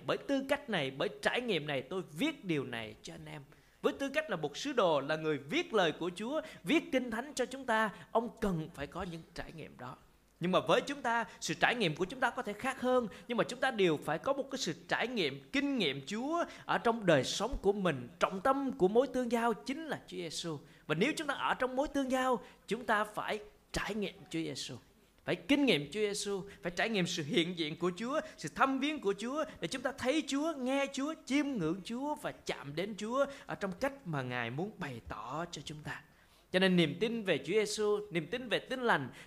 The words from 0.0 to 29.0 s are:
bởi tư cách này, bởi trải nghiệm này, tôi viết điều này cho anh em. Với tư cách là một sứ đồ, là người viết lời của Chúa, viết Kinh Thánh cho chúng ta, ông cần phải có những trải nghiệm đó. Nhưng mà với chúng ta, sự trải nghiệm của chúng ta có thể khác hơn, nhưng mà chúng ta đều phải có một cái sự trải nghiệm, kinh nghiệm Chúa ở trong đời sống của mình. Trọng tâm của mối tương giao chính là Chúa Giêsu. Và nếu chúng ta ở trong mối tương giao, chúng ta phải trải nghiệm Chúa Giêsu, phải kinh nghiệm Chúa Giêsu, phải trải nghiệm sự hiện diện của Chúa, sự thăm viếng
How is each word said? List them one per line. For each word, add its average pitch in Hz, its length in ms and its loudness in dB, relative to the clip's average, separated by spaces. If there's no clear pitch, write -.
bởi 170 120 2
tư 269 320 0
cách 277 200 0
này, 147 220 0
bởi 156 180 -2
trải 240 200 2
nghiệm 175 260 0
này, 139 140 0
tôi 185 200 -6
viết 202 340 -2
điều 151 200 0
này 113 360 -8
cho 165 120 -14
anh 160 120 -14
em. 151 160 -12
Với 285 120 4
tư 277 160 -2
cách 311 200 -2
là 202 60 0
một 151 220 -4
sứ 285 160 -4
đồ, 175 260 6
là 143 160 0
người 156 220 0
viết 170 360 -2
lời 180 180 6
của 170 240 -4
Chúa, 262 260 -2
viết 269 280 2
Kinh 247 200 0
Thánh 285 240 -6
cho 247 100 0
chúng 269 200 -10
ta, 220 240 2
ông 233 180 2
cần 175 340 0
phải 139 120 -8
có 170 160 -8
những 165 180 -10
trải 135 160 -10
nghiệm - 260 -14
đó. 123 200 -12
Nhưng 175 120 0
mà 170 80 6
với 180 220 4
chúng 277 200 -6
ta, 233 240 0
sự 170 120 -2
trải 151 220 4
nghiệm 175 200 2
của 175 100 0
chúng 254 140 -10
ta 262 100 4
có 254 120 -6
thể 208 120 -6
khác 254 280 -4
hơn, 247 260 4
nhưng 233 100 -2
mà 190 60 4
chúng - 160 -4
ta 269 120 2
đều 185 260 6
phải 156 200 -2
có 262 160 0
một 277 180 -2
cái 170 60 -6
sự 170 180 -2
trải 160 200 2
nghiệm, 156 440 -2
kinh 277 260 2
nghiệm 139 300 0
Chúa 285 360 -2
ở 156 120 2
trong 226 280 2
đời 151 180 8
sống 208 380 -2
của 196 120 4
mình. 156 360 0
Trọng 190 220 2
tâm 269 300 2
của 180 160 4
mối 240 200 6
tương 254 240 -2
giao 233 220 2
chính 285 320 -6
là 233 220 -4
Chúa 180 100 -10
Giêsu. 170 420 -6
Và 156 80 2
nếu 240 220 4
chúng 311 100 -4
ta 285 60 0
ở 135 200 2
trong 254 220 0
mối 277 120 2
tương 277 240 0
giao, 254 280 2
chúng 233 180 -2
ta 214 180 4
phải 185 360 -4
trải 190 240 -2
nghiệm 202 200 -2
Chúa 160 100 -4
Giêsu, 143 360 -6
phải 156 100 0
kinh 285 300 2
nghiệm 156 200 4
Chúa 175 140 -6
Giêsu, 202 440 -2
phải 160 80 -4
trải 196 180 0
nghiệm 190 180 2
sự 170 160 -2
hiện 170 340 0
diện 156 220 -4
của 175 180 0
Chúa, 247 240 -2
sự 156 180 -8
thăm 262 240 4
viếng 285 220 -2